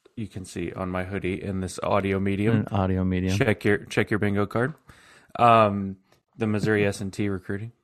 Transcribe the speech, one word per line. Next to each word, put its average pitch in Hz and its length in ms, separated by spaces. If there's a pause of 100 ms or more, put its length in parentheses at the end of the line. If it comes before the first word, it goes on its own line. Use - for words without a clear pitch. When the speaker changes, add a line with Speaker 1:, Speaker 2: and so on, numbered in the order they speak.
(160)
Speaker 1:
you 107 120
can 92 180
see - 280
on 95 160
my 92 140
hoodie 92 400
in 95 180
this 92 220
audio 98 360
medium. 101 360
Speaker 2:
An 107 160
audio 95 320
medium. 92 340
Speaker 1:
Check 110 280
your, 104 200
check - 260
your 104 80
bingo 101 260
card. 127 280 (640)
Um, 104 600 (400)
the 113 100
Missouri 104 380
S 101 160
and 95 120
T 104 160
recruiting. 101 420 (120)